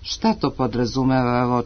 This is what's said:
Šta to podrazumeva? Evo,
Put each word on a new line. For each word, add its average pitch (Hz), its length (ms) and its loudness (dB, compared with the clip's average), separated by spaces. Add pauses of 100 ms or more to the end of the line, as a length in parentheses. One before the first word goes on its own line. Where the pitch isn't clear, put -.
Šta - 320 -2
to 139 160 -2
podrazumeva? 123 920 0
Evo, 123 240 0